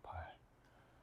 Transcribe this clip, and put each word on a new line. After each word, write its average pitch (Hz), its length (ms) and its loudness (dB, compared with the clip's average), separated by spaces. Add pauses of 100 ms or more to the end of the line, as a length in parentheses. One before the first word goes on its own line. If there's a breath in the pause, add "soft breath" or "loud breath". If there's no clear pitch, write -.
팔. - 340 4 (680 soft breath)